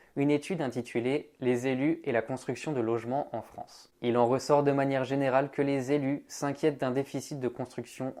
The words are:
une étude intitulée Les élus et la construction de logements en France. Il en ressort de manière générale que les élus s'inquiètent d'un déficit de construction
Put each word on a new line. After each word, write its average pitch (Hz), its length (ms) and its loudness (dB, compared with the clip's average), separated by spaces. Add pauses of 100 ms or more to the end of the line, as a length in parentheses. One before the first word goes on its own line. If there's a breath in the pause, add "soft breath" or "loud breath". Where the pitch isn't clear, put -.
(160 loud breath)
une 143 160 2
étude 147 300 0
intitulée 127 680 -2 (100)
Les 123 260 2
élus 135 380 0
et 139 80 -2
la 113 80 4
construction 131 500 -6
de 131 100 0
logements 117 520 -2
en 113 80 -6
France. - 500 -18 (100)
Il 120 160 2
en 120 80 6
ressort 135 380 4
de 143 80 4
manière 135 320 2
générale 135 460 2
que - 120 -2
les 139 300 0
élus 143 380 0
s'inquiètent 143 500 -2
d'un 131 120 0
déficit 139 500 -4
de 127 80 0
construction 127 720 -8